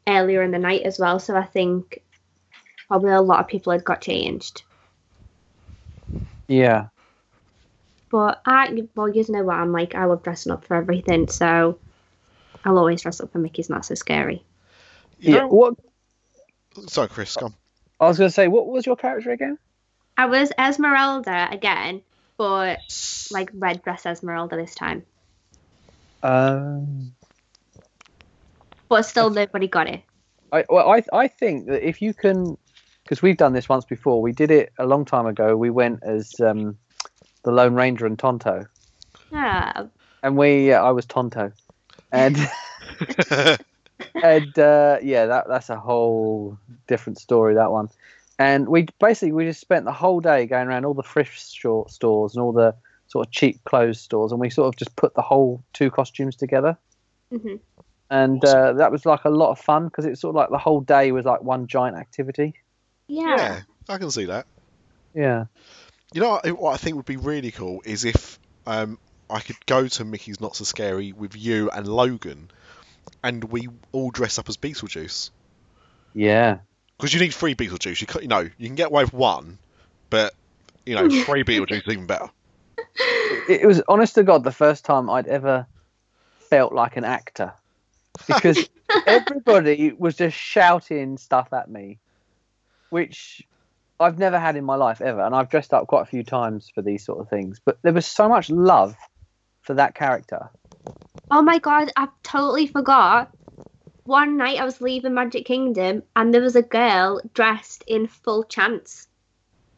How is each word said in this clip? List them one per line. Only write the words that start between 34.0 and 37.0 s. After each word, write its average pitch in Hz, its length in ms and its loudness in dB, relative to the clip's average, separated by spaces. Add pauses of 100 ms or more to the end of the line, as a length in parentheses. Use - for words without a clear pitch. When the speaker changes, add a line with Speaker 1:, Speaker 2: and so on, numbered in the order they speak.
Speaker 2:
We 117 100 -2
did 151 180 0
it 151 280 6
a 127 80 -2
long 139 180 2
time 123 220 -2
ago. 110 300 2
We 120 140 0
went 120 320 0
as, 110 380 -6
um, 107 380 0 (640)